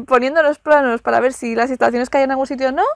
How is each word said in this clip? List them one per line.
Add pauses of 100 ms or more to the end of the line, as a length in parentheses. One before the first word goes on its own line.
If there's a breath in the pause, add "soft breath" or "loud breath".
poniendo
los
planos
para
ver
si
las
instalaciones
caían
en
algún
sitio
o
no, (120)